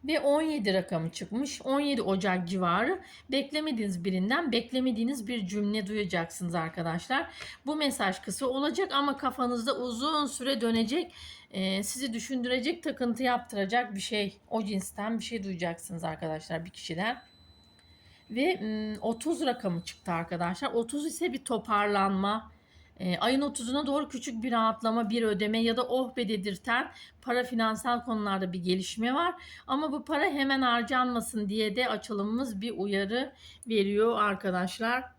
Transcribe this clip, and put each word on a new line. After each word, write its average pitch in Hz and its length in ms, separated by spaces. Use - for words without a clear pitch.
Ve 294 160
on 285 220
yedi 294 320
rakamı 175 380
çıkmış. 226 500
On 269 180
yedi 285 220
Ocak 185 460
civarı 190 540
beklemediğiniz 247 760
birinden 214 460
beklemediğiniz 233 760
bir 226 200
cümle 208 400
duyacaksınız 180 680
arkadaşlar. 165 720
Bu 302 100
mesaj 262 460
kısa 220 260
olacak 285 460
ama 277 240
kafanızda 247 600
uzun 269 480
süre 262 360
dönecek, 226 520
e, 190 320
sizi 247 300
düşündürecek, 254 680
takıntı 247 400
yaptıracak 233 720
bir 196 40
şey. 202 380
O 226 140
cinsten 208 560
bir - 40
şey 220 200
duyacaksınız 170 600
arkadaşlar 165 640
bir 180 40
kişiden. 202 480
Ve, 277 320
ım, 214 400
otuz 233 440
rakamı 196 400
çıktı - 260
arkadaşlar. 170 600
Otuz 240 340
ise 320 280
bir 262 120
toparlanma. 202 1040
E, 180 160
ayın 262 240
otuzuna 277 440
doğru 285 240
küçük 233 340
bir 254 80
rahatlama, 226 580
bir 233 140
ödeme 214 360
ya 226 180
da 247 100
"Oh 254 280
be!" 233 140
dedirten 220 640
para, 247 220
finansal 240 600
konularda 196 480
bir 180 100
gelişme 190 500
var. 349 220
Ama 285 240
bu 277 140
para 302 200
hemen 277 360
harcanmasın 240 880
diye 214 260
de 247 140
açılımımız 220 720
bir 226 160
uyarı 202 560
veriyor 214 540
arkadaşlar. 202 840